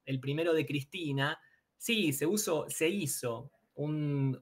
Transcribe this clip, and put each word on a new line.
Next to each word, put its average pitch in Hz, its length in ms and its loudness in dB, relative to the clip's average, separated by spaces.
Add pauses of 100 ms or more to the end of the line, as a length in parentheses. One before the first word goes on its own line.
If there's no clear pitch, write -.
el 135 160 -2
primero 156 340 0
de 156 100 2
Cristina, 143 760 -2 (360)
sí, 196 360 2
se 147 140 0
usó, 180 420 2
se 160 200 2
hizo 131 640 -2 (240)
un 143 680 0